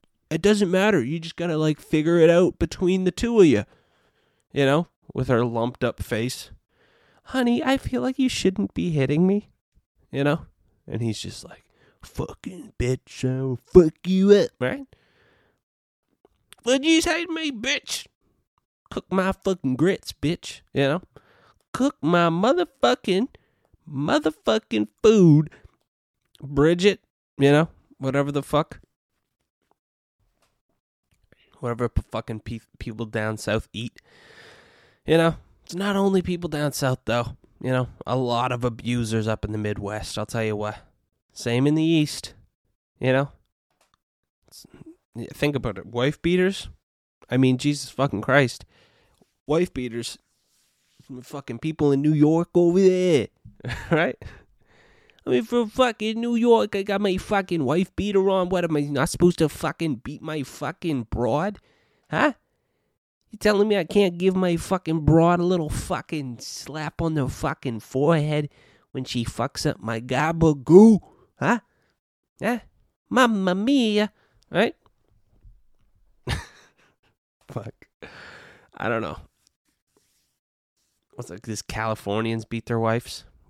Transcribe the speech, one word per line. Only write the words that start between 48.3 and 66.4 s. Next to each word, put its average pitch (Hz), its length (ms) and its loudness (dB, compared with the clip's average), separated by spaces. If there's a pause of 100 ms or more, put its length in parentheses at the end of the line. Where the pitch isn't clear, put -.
Wife 170 260 0
beaters 117 440 -8 (840)
from 127 200 -18
fucking 120 380 -12
people 156 320 0
in 139 100 2
New 151 120 2
York 156 420 4
over 175 240 4
there. 185 480 4 (360)
<laughs> 123 60 -8 (220)
Right? 165 300 0 (1040)
I - 40 -10
mean, 247 140 2
from 233 260 -2
fucking 220 500 -2
New 240 160 -2
York, 226 400 2
I 196 80 -2
got 196 160 -2
my 202 160 0
fucking 185 480 -2
wife 160 320 -2
beater 196 340 0
on. 190 200 0
What, 180 160 -2
am 160 100 -2
I 147 60 0
not 147 260 -2
supposed 175 300 2
to 160 100 2
fucking 151 560 -6
beat - 180 -12
my 156 220 -8
fucking 143 600 -6
broad? 139 560 -4 (500)
Huh? 240 240 0 (960)
You - 80 -18
telling 208 300 2
me 208 80 2
I 175 80 -2
can't 180 320 2
give 185 180 2
my 180 220 0
fucking 165 480 -4
broad 165 340 6
a 175 60 -2
little 175 240 -2
fucking 135 680 -8
slap - 640 -10